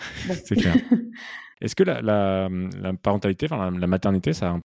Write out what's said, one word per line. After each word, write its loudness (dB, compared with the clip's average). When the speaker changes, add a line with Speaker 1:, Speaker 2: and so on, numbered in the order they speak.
Speaker 1:
<laughs> -10
Speaker 2:
Bon. -2
Speaker 1:
C'est -2
clair. 4
Speaker 2:
<laughs> -16
Speaker 1:
Est-ce -4
que 4
la, 0
la, 2
la -4
parentalité, 0
enfin, -2
la, -2
la 0
maternité, 2
ça -2
a -2